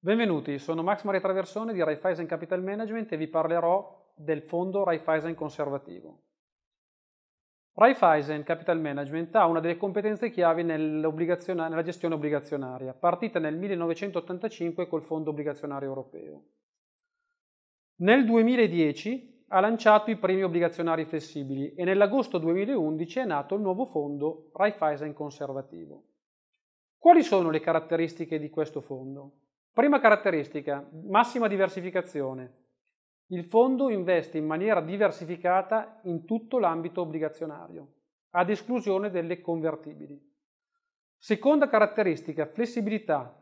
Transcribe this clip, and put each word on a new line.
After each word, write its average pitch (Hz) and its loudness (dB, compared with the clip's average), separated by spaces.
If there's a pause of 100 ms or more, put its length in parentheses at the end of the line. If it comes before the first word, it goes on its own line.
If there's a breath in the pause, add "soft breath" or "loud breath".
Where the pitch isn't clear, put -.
Benvenuti, 170 0
sono 165 -4
Max 202 0
Maria 196 -2
Traversone 190 -4
di 185 0
Raiffeisen 160 -2
Capital 170 -6
Management 214 -6
e 160 -4
vi 156 -4
parlerò 170 0
del 151 -4
fondo 185 -2
Raiffeisen 160 0
Conservativo. 139 -8 (1500)
Raiffeisen 156 6
Capital 165 0
Management 151 -4
ha 185 8
una 165 4
delle 165 0
competenze 208 -2
chiavi 170 2
nell'obbligaziona-, 160 -2
nella 165 -2
gestione 170 -4
obbligazionaria, 139 -4
partita 175 0
nel 156 -2
millenovecentottantacinque 175 -4
col 160 -4
fondo 156 -6
obbligazionario 143 -6
europeo. 131 -12 (1500)
Nel 233 4
duemiladieci 226 2
ha 196 2
lanciato 214 4
i 208 -2
primi 190 0
obbligazionari 170 -2
flessibili 143 -8
e 170 -8
nell'agosto 196 2
duemilaundici 170 -2
è 262 -2
nato 165 -2
il 208 -2
nuovo 196 -2
fondo 147 -4
Raiffeisen 151 0
Conservativo. 135 -10 (920)
Quali 339 8
sono 180 2
le 156 0
caratteristiche 165 -2
di 151 -8
questo 156 -6
fondo? 139 -14 (460)
Prima 285 6
caratteristica, 156 2 (140)
massima 226 2
diversificazione. 175 -4 (600)
Il 175 -6
fondo 254 4
investe 180 0
in 156 -2
maniera 175 2
diversificata 180 0
in 170 -4
tutto 226 -2
l'ambito 170 -2
obbligazionario, 156 -8 (440)
ad 180 2
esclusione 208 -2
delle 175 -4
convertibili. 151 -6 (960)
Seconda 269 2
caratteristica, 190 2
flessibilità. 208 -4